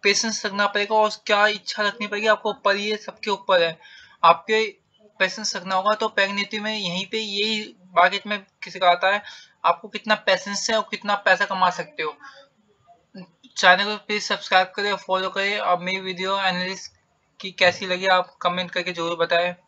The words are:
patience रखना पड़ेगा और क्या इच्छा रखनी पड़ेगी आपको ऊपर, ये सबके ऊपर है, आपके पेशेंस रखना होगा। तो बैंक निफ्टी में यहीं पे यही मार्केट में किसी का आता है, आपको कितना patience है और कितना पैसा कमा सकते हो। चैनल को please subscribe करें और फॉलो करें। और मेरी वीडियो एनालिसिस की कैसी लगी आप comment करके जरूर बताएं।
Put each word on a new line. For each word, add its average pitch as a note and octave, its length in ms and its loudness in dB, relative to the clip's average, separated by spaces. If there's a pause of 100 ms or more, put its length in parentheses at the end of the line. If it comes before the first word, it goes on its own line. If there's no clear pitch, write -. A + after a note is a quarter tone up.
patience G#3 420 0
रखना G3+ 220 0
पड़ेगा G3+ 280 -2
और G#3+ 140 4 (160)
क्या G#3 240 4
इच्छा G#3+ 340 -6
रखनी G#3 240 -4
पड़ेगी G#3 200 -2
आपको G#3+ 220 2
ऊपर, G3+ 280 0
ये G#3 200 -4
सबके - 340 -8
ऊपर F#3+ 320 2
है, E3 140 -2 (460)
आपके A3 400 4 (560)
पेशेंस G3+ 360 -2
रखना F#3+ 200 -4
होगा। G3+ 200 2
तो A3 140 -2
बैंक G3 220 0
निफ्टी G3+ 280 -6
में G#3+ 140 -6
यहीं F#3+ 340 -6
पे A3 120 -6
यही G#3+ 560 -4 (200)
मार्केट F#3 320 2
में G#3 120 -4 (240)
किसी F#3 160 -14
का F3+ 100 4
आता F#3 240 2
है, G#3 100 -2 (400)
आपको F3 240 0
कितना G#3+ 280 0 (100)
patience G3 440 0
है A3 80 2
और G#3+ 140 -2
कितना G3+ 320 -2
पैसा F#3+ 220 4
कमा F#3 260 2
सकते E3+ 320 -8
हो। D3+ 120 -6 (1400)
चैनल F#3+ 280 6
को G#3+ 120 -4
please G#3 260 -4
subscribe F#3 520 0
करें G#3 160 -2
और F#3+ 80 -2
फॉलो F#3 300 -2
करें। G3 300 -2
और F3+ 200 0
मेरी F#3 220 -4
वीडियो F#3+ 380 -4
एनालिसिस F#3 480 -4 (520)
की F#3+ 140 -12
कैसी F#3 340 2
लगी F#3 220 -2
आप F#3 320 2
comment F3+ 300 -2
करके F3+ 200 -4
जरूर E3+ 260 -4
बताएं। E3+ 360 0 (140)